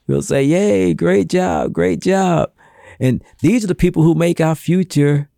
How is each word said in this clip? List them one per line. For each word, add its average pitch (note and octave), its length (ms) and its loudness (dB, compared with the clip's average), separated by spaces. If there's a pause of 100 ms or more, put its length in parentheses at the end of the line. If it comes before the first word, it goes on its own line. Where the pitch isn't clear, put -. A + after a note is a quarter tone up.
We'll C#3 160 -2
say, C#3 220 0
"Yay, F3+ 500 2
great E3+ 340 0
job, F3 440 -2
great F3 280 -2
job." F#3 520 0 (480)
And B2+ 220 0 (180)
these A3 240 2
are F#3+ 40 -6
the E3+ 60 0
people F3 280 0
who D#3+ 120 4
make E3+ 260 0
our D#3+ 140 0
future D3 840 0